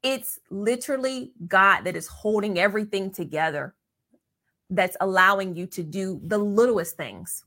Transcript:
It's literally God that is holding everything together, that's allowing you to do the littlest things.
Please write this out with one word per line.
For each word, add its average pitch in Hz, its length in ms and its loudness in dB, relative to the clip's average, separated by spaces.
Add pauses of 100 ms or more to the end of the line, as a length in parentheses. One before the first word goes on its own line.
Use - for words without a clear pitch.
It's - 380 -4 (100)
literally 254 800 -2 (140)
God 190 360 6
that 175 140 -4
is 165 120 -8
holding 208 500 -2
everything 196 540 0
together, 151 640 -4 (920)
that's 185 320 0
allowing 190 540 4
you 175 140 -6
to 180 160 -8
do 185 400 -6
the 208 140 0
littlest 208 580 2
things. - 500 -10